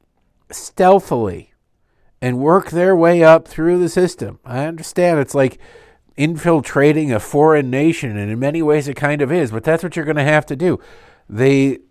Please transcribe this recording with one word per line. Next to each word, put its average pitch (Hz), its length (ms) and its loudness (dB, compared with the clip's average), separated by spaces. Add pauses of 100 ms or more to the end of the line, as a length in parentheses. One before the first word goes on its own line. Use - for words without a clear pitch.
(500)
stealthily 139 1000 0 (680)
and 123 200 -4
work 170 320 2
their 180 240 2
way 170 260 4
up 165 260 6
through 170 300 -2
the 175 120 0
system. 170 560 -4
I 127 200 -6
understand 165 540 -2
it's 135 160 -4
like 135 240 0 (560)
infiltrating 151 960 0
a 110 80 -2
foreign 147 500 2
nation, 135 480 -2
and 104 140 -6
in 113 80 -6
many 151 240 -4
ways 151 240 0
it 139 80 -8
kind 147 260 -4
of 135 100 -2
is, 156 200 -2
but 110 120 -8
that's 165 200 -2
what 170 120 -8
you're 160 100 -6
gonna 151 180 -2
have 151 240 0
to 143 80 -8
do. 156 240 -2 (500)
The 135 600 0